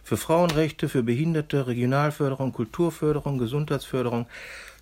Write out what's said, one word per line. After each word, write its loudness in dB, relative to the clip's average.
für 0
Frauenrechte, 2
für 2
Behinderte, 0
Regionalförderung, 0
Kulturförderung, 0
Gesundheitsförderung. -2